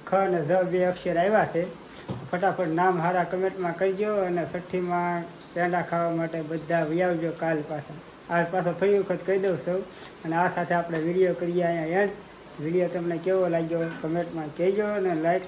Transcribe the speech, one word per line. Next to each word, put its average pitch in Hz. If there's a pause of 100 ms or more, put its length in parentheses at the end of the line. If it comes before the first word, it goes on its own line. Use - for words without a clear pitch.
ખ -
અને 180
ઝ 147 (100)
બે 180
અક્ષર 180
આવ્યા 196
છે. 170 (640)
ફટાફટ 180
નામ 175
સારા 175
કમેન્ટમાં 185
કરજો, 190
અને 175
છઠ્ઠીમાં 175 (300)
પેંડા 175
ખાવા 170
માટે 165
બધા 156
વહી 165
આવજો 170
કાલ 160
પાછા. 151
આજ 170
પાછો 175
ફરી 196
વખત 185
કહી 196
દઉં 190
સૌ. 175 (460)
અને 160
આ 175
સાથે 175
આપણે 170
વીડિયો 175
કરીએ 175
અહીંયા 170
એન્ડ. 202 (480)
વીડિયો 170
તમને 170
કેવો 185
લાગ્યો 165 (200)
કમેન્ટમાં 165
કહેજો, 196
અને 196
લાઈક 170